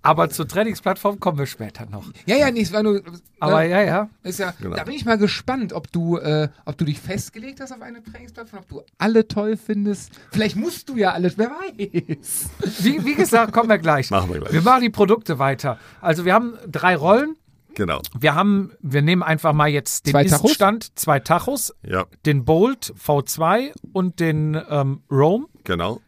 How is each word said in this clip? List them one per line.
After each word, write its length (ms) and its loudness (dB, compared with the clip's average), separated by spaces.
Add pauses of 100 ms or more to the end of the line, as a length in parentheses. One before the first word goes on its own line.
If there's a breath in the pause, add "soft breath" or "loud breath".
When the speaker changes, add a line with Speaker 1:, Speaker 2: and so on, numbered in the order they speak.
Speaker 1:
Aber 280 2
zur 180 -6
Trainingsplattform 720 -2
kommen 180 -2
wir 60 -2
später 460 -12
noch. 160 -14 (180 loud breath)
Speaker 2:
Ja, 120 2
ja, 140 4
nee, 120 -2
es 100 -2
war 100 0
nur, 200 2 (360)
Speaker 1:
Aber 260 2
Speaker 2:
ne, 60 0
Speaker 1:
ja, 120 4
ja. 260 0 (140)
Speaker 2:
ist 160 -8
ja, 200 -4
Speaker 3:
Genau. 180 -8
Speaker 2:
da 80 -6
bin 100 -10
ich 100 -8
mal 140 2
gespannt, 560 -2
ob 180 -10
du, 240 0
äh, 320 0 (160 soft breath)
ob 140 -10
du 80 0
dich 140 -2
festgelegt 600 -10
hast 120 -14
auf 100 -18
eine 200 -18
Trainingsplattform, 600 -18
ob 60 -20
du 140 -16 (140)
alle 320 2
toll 300 -4
findest. 540 -4 (200 loud breath)
Vielleicht 240 -2
musst 320 -6
du 80 -8
ja 160 2
alles, 240 -2
wer 140 0
weiß. 1000 -8 (340)
Speaker 1:
Wie, 220 2
wie 100 -2
gesagt, 380 2
kommen 160 2
wir 100 6
gleich. 320 0
Speaker 3:
Machen 220 0
wir 80 -6
gleich. 140 -6
Speaker 1:
Wir 80 4
machen 200 6
die 80 2
Produkte 480 2
weiter. 400 -2 (220 loud breath)
Also 240 0
wir 80 2
haben 220 2 (160)
drei 260 2
Rollen. 400 2 (380)
Speaker 3:
Genau. 260 -2 (180)
Speaker 1:
Wir 160 2
haben, 460 0
wir 220 0
nehmen 200 2
einfach 300 0
mal 160 4
jetzt 380 -4
den 60 0
Speaker 2:
Zwei 120 6
Tachos? 260 4
Speaker 1:
Ist-Stand, 480 0
zwei 220 0
Tachos, 540 -2 (120)
Speaker 3:
Ja. 200 -2 (200)
Speaker 1:
den 200 2
Bolt 500 2
V 260 0
zwei 500 -2 (200)
und 260 -2
den, 400 0 (120)
ähm, 400 -2
Roam. 360 4 (180)
Speaker 3:
Genau. 440 -2